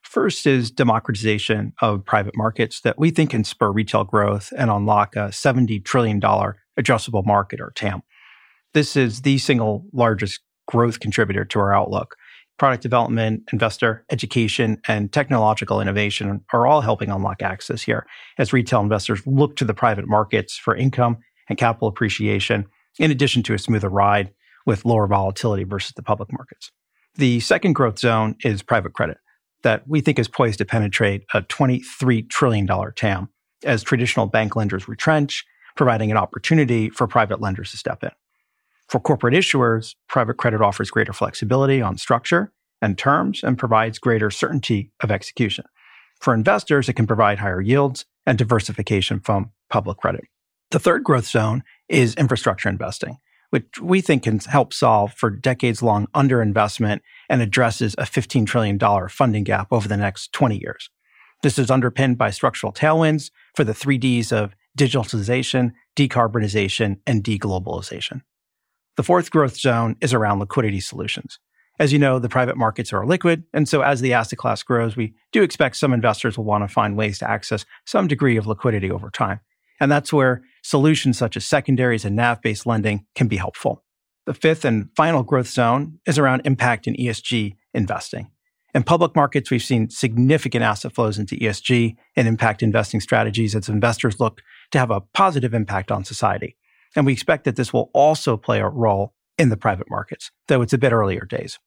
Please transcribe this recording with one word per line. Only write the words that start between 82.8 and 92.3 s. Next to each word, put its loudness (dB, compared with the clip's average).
can 2
be -2
helpful. -6
The -4
fifth 0
and 0
final 2
growth 0
zone 0
is 0
around 2
impact 0
and -4
E -2
S -6
G -4
investing. -6
In 2
public 2
markets, 0
we've 0
seen 0
significant 2
asset -4
flows -2
into -8
E -2
S -4
G 0
and 4
impact 0